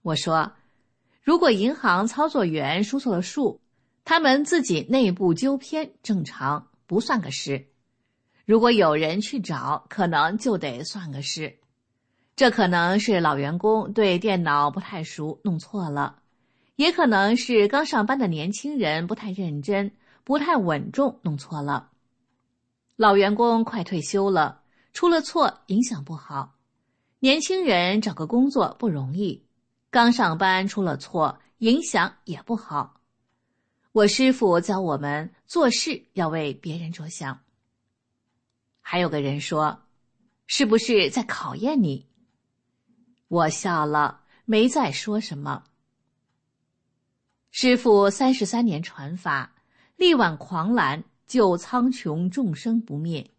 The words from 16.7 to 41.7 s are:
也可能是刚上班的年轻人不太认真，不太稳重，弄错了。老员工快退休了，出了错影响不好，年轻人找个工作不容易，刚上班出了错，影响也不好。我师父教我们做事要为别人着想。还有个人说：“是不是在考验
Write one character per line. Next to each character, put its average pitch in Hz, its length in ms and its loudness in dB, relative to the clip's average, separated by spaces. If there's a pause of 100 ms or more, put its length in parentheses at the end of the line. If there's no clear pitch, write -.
也 311 160 2
可 339 160 2
能 208 300 4
是 233 320 2
刚 285 160 0
上 226 200 0
班 262 140 0
的 233 80 0
年 160 240 -4
轻 285 260 -6
人 165 300 0
不 220 80 -4
太 214 160 -10
认 170 300 -6
真， 202 280 -2 (360)
不 277 120 0
太 302 200 0
稳 170 340 -2
重， 269 300 0
弄 151 160 -4
错 147 240 -10
了。 143 300 -6 (1040)
老 214 180 6
员 202 180 4
工 226 300 2
快 226 220 -6
退 175 160 -4
休 196 280 0
了， 160 340 0 (280)
出 - 160 0
了 339 140 4
错 - 460 -2
影 208 140 0
响 220 220 -4
不 165 100 -12
好， 139 440 -12 (640)
年 269 200 2
轻 370 240 -2
人 196 380 2
找 208 120 -4
个 160 140 -8
工 247 220 2
作 247 280 0
不 233 120 -2
容 139 260 -4
易， 185 300 -6 (440)
刚 240 220 4
上 185 260 0
班 190 300 2
出 202 140 -4
了 160 160 -2
错， 151 420 -2 (200)
影 240 220 2
响 190 320 -2 (120)
也 151 160 -12
不 - 120 -8
好。 - 460 -8 (920)
我 214 120 6
师 254 280 4
父 190 260 4
教 185 220 -2
我 156 160 -2
们 147 340 -6 (160)
做 311 220 2
事 - 420 -4
要 175 160 -2
为 151 260 -4
别 151 220 -10
人 165 160 -10
着 156 160 -14
想。 135 320 -12 (1400)
还 - 160 -4
有 175 80 0
个 151 140 -2
人 139 180 -4
说 151 440 -2 (640)
：“是 - 180 0
不 220 120 4
是 220 340 2
在 247 120 -4
考 - 320 -8
验 254 260 0